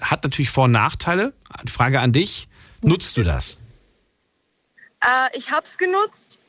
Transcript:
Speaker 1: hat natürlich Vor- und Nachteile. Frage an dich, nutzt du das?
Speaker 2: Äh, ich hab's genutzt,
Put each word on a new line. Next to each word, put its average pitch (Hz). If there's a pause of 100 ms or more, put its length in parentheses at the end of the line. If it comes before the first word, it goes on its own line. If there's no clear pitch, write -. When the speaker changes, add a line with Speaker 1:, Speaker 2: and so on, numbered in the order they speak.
Speaker 1:
hat -
natürlich 135
Vor- 131
und 120
Nachteile. 170 (360)
Frage 127
an 123
dich, - (320)
nutzt 190
du 110
das? 73 (1400)
Speaker 2:
Äh, 254
ich 262
hab's 302
genutzt, 381